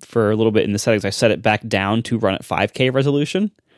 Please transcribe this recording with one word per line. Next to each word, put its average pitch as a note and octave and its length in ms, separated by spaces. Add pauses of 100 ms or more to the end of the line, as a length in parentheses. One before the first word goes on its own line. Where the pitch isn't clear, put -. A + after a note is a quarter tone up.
for A2 280
a G#2+ 60
little A2 160
bit G#2+ 140
in G2+ 80
the G2+ 60
settings, G#2+ 260
I G2 40
set A2 220
it F#2+ 100
back G#2+ 260
down G2+ 360
to A#2 160
run G2 160
at - 100
five G2+ 280
K C3 180
resolution C#3+ 580 (280)